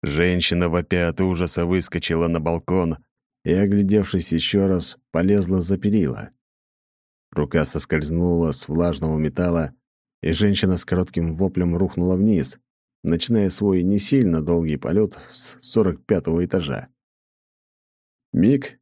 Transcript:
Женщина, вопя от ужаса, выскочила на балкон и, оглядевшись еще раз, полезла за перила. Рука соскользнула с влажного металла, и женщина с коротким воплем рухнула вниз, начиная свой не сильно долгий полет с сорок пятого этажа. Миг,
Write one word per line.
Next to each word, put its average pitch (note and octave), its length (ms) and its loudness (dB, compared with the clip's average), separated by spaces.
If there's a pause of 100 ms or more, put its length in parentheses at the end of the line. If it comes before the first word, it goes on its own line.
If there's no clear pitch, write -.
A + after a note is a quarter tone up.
Женщина, F2 600 0
вопя F2 400 0
от D#2+ 120 -4
ужаса, F2+ 440 0
выскочила E2+ 640 -2
на E2 100 0
балкон E2 600 -2 (440)
и, D#2 100 0
оглядевшись G2 800 2
еще G2 360 0
раз, F2+ 300 -2 (120)
полезла F#2+ 500 2
за F2+ 180 -2
перила. E2+ 520 0 (1000)
Рука D2+ 320 0
соскользнула D#2+ 880 0
с - 160 -10
влажного D#2 500 0
металла, E2 540 0 (500)
и D#2+ 100 -2
женщина G2 440 0
с - 80 -6
коротким F2 500 -2
воплем F2+ 400 0
рухнула F2+ 420 0
вниз, F#2+ 440 0 (420)
начиная F#2+ 460 0
свой F#2 340 0
не G2 160 2
сильно G2+ 440 2
долгий E2 340 0
полет G2 420 0 (140)
с - 300 -14
сорок G2 420 -2
пятого E2+ 400 0
этажа. D2+ 440 -4 (1400)
Миг, C3 500 2